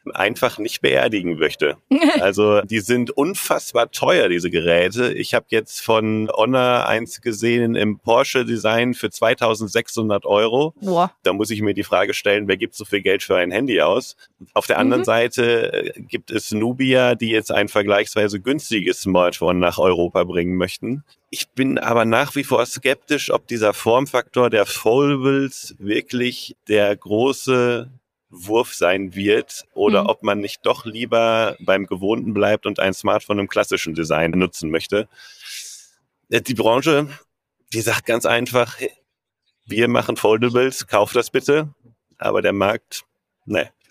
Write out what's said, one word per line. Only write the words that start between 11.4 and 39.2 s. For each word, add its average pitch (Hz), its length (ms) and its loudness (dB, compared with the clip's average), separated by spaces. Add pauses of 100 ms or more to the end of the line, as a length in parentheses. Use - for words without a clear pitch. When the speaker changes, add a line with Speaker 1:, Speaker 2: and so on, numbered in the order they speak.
Speaker 1:
ich 104 100 -4
mir 104 140 0
die 98 80 -4
Frage 101 320 0
stellen, 101 320 0
wer 98 100 2
gibt 107 200 -6
so 107 80 -12
viel 101 160 -2
Geld 95 240 0
für 95 120 0
ein 90 140 0
Handy 107 300 0
aus? 90 360 0 (360)
Auf - 160 -2
der 117 100 0
anderen - 240 2
Speaker 2:
Mhm. - 40 -6
Speaker 1:
Seite, 117 640 0
äh, - 300 -6
gibt - 280 -12
es 110 220 -4
Nubia, 123 640 2
die 113 140 -4
jetzt 110 200 0
ein 104 160 2
vergleichsweise 104 720 0
günstiges 104 640 -2
Smartphone 90 580 2
nach 87 200 0
Europa 87 440 2
bringen 90 340 -2
möchten. 104 460 -4 (280)
Ich - 180 -10
bin 135 300 -2
aber 117 260 2
nach 117 320 0
wie 139 80 -2
vor 123 200 2
skeptisch, - 680 -2
ob - 160 0
dieser 107 260 2
Formfaktor 123 760 2
der 107 160 2
Foldables 135 1120 0
wirklich 120 760 -4 (140)
der 104 260 4
große 123 960 0 (460)
Wurf 104 380 -2
sein 92 400 0
wird 101 500 0 (100)
oder 101 280 2
Speaker 2:
Mhm. 104 60 -2
Speaker 1:
ob 110 160 -2
man 104 160 0
nicht - 260 -8
doch - 180 -2
lieber 113 760 0
beim 95 260 0
Gewohnten 101 480 -2
bleibt 101 320 2
und 101 140 -4
ein 95 120 2
Smartphone 104 460 -2
im 101 80 -2
klassischen 101 480 -2
Design 80 380 0
nutzen 87 380 -2
möchte. 98 360 -2 (1200)
Äh, 117 100 2
die 123 140 -4
Branche, 139 540 2 (640)
die 113 80 -4
sagt 113 260 -2
ganz 117 200 0
einfach, 120 500 0 (880)